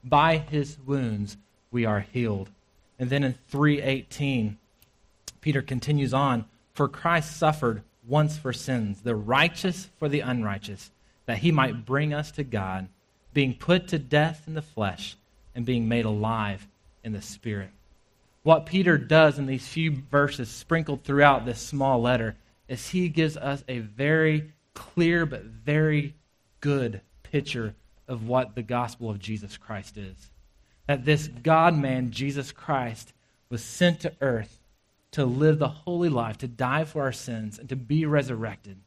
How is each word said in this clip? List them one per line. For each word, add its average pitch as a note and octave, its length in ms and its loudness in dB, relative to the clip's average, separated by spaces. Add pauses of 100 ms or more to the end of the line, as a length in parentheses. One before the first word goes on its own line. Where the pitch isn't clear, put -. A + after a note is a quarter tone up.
By D3+ 340 4
his D3+ 480 -2
wounds A2+ 520 -2 (340)
we A#2+ 140 0
are G#2 160 2
healed." G#2 500 -4 (480)
And B2+ 100 -2
then C#3 140 2
in C3 100 0 (140)
three D3 340 2
eighteen, C3+ 800 -2 (800)
Peter C#3 220 0
continues C3+ 500 -2
on, C3 320 2 (260)
"For C#3 160 0
Christ E3 480 -2
suffered C3+ 460 0 (260)
once D3+ 300 2
for B2+ 160 -6
sins, A2+ 480 -4
the A#2 140 -2
righteous D3+ 840 0
for D#3 100 -2
the C#3+ 120 0
unrighteous, G#2 720 -6 (340)
that A2+ 140 -4
he E3+ 120 2
might B2 340 0
bring D3 280 0
us D3+ 200 -6
to D3 100 -6
God, F#2+ 460 -4 (440)
being C3+ 220 2
put F3+ 320 2
to E3+ 100 -2
death D3 500 0
in D#3+ 60 -10
the D#3 80 -6
flesh G2+ 540 -6 (380)
and B2 120 -6
being A#2+ 220 0
made A#2 180 2
alive G#2+ 640 -2 (360)
in A2+ 80 -8
the G2+ 100 -6
spirit." G2+ 480 -8 (760)
What D#3 220 6
Peter F3+ 320 4
does D3 400 6
in C#3 80 -2
these C3 220 -4
few D#3+ 240 -2
verses C#3+ 580 0
sprinkled D#3 540 -4
throughout C#3 420 6
this A#2+ 140 -6
small C3+ 420 0
letter A#2 360 0 (320)
is B2+ 200 -10
he F3+ 200 0
gives D#3 260 0
us C#3 320 -6
a B2 120 -6
very D3+ 720 0 (200)
clear E3+ 520 0
but B2+ 180 -8
very D3 680 0 (480)
good B2+ 400 0 (220)
picture A#2+ 520 -4 (320)
of A2+ 180 -8
what B2 300 0
the A#2+ 80 -6
gospel A#2+ 460 -4
of G2+ 100 -6
Jesus G2+ 380 -8
Christ G2+ 400 -12
is. F#2+ 340 -16 (560)
That C#3 160 0
this D3+ 240 2
God-man, D3 840 2
Jesus C#3 420 -6
Christ, B2 580 -4 (380)
was A#2+ 120 -6
sent F3 380 0
to - 220 -6
earth A#2 400 -2 (500)
to C#3+ 140 0
live D3+ 340 4
the C#3+ 80 0
holy F3 420 -2
life, A2+ 280 -2
to C3+ 100 -10
die B2+ 380 -2
for D3 160 -6
our C3 100 0
sins, A2 480 -10
and A#2+ 80 -16
to C3 80 -6
be D3 300 0
resurrected. A2+ 800 -2